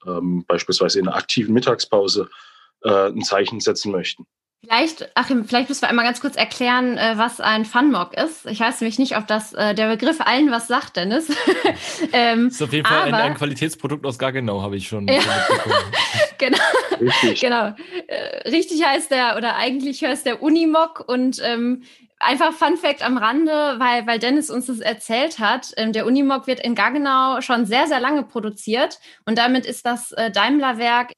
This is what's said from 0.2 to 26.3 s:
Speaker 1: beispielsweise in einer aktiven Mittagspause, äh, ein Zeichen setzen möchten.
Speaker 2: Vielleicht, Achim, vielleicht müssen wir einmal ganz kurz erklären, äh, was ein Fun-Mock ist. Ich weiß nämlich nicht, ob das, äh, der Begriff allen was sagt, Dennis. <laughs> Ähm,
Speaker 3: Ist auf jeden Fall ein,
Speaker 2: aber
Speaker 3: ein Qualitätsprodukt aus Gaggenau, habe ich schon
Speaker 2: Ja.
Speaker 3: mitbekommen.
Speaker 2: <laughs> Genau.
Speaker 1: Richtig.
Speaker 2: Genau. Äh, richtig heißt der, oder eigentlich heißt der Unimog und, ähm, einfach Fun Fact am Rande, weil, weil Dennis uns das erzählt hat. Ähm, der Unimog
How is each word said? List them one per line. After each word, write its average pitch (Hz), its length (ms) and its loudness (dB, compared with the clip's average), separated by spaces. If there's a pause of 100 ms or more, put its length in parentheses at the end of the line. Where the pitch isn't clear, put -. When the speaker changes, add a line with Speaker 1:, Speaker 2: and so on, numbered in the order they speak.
Speaker 1:
beispielsweise 87 520 0
in 92 80 0
einer 78 80 -4
aktiven 110 380 -2
Mittagspause, 104 760 0 (560)
äh, 98 260 4
ein 107 120 -6
Zeichen 101 380 0
setzen 101 320 -2
möchten. - 340 -6 (380)
Speaker 2:
Vielleicht, 247 520 -2
Achim, 240 300 2
vielleicht 240 240 0
müssen 285 120 -4
wir - 80 0
einmal 233 160 2
ganz 240 160 -2
kurz 285 140 -4
erklären, 247 640 0
äh, 226 180 0
was 233 240 0
ein 220 260 0
Fun-Mock 240 500 2
ist. - 300 -4
Ich 226 140 -8
weiß 233 200 0
nämlich 226 200 -2
nicht, 262 180 0
ob 214 80 -2
das, 220 280 -4
äh, 208 200 0
der 220 160 0
Begriff 247 320 0
allen 262 300 4
was 233 160 -2
sagt, 247 300 -2
Dennis. 254 380 -2 (360)
<laughs> - 420 -6
Ähm, 233 340 4
Speaker 3:
Ist 247 140 -4
auf 220 120 -2
jeden 151 120 0
Fall 262 180 2
ein, 254 100 0
Speaker 2:
aber 220 100 2
Speaker 3:
ein 147 120 0
Qualitätsprodukt 147 680 -4
aus 123 140 -4
Gaggenau, 127 420 -2
habe 98 140 -4
ich 95 120 -8
schon 101 200 -4
Speaker 2:
Ja. 269 80 4
Speaker 3:
mitbekommen. 719 640 0
Speaker 2:
<laughs> - 60 -4 (520)
Genau. 262 200 2 (420)
Speaker 1:
Richtig. - 400 2
Speaker 2:
Genau. 233 340 0 (340)
Äh, - 420 -8
richtig 330 340 0
heißt 302 280 0
der, 240 260 2
oder 226 200 -2
eigentlich 262 460 -4
heißt 262 220 -2
der 247 160 -2
Unimog 320 680 2
und, 254 360 0
ähm, 240 400 -2 (340)
einfach 320 340 2
Fun 320 260 2
Fact 285 280 -2
am 254 140 0
Rande, 277 320 2
weil, 247 560 0
weil 233 100 0
Dennis 254 320 0
uns 247 160 -4
das 240 140 -6
erzählt 226 580 -2
hat. 226 400 0
Ähm, 220 160 0
der 214 140 -2
Unimog 269 400 2